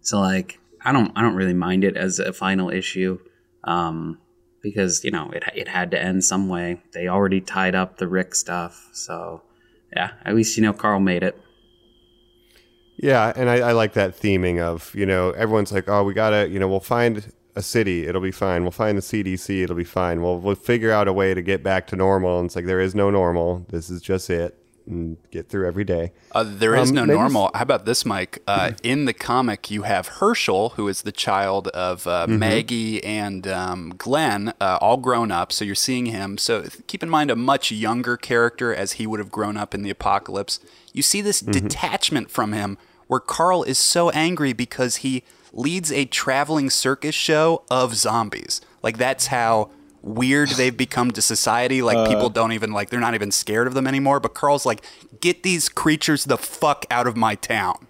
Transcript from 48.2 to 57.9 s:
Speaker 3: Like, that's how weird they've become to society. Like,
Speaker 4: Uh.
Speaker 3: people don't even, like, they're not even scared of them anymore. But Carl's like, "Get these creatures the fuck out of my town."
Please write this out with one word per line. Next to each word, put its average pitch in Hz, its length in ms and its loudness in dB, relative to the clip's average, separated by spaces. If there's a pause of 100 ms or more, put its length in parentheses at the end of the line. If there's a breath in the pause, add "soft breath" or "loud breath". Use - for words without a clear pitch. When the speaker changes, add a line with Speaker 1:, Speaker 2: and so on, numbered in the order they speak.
Speaker 3:
Like, 113 160 -2
that's 127 300 0
how 113 420 2 (340 loud breath)
weird 131 480 2
they've 127 240 2
become 123 360 0
to 110 100 -2
society. 123 580 2
Like, 113 180 4
Speaker 4:
Uh. 110 100 4
Speaker 3:
people 107 220 2
don't 113 240 0
even, 107 180 -4
like, 101 180 -4
they're 120 120 -2
not 117 120 0
even 104 160 -2
scared 110 380 0
of 127 80 -4
them 131 100 0
anymore. 139 340 2
But 120 140 -4
Carl's 143 320 2
like, 117 160 0 (380 loud breath)
"Get 175 240 0
these 180 260 0
creatures 156 560 0
the 131 140 2
fuck - 500 -2
out 123 160 0
of 117 100 0
my 110 200 2
town." 101 540 -2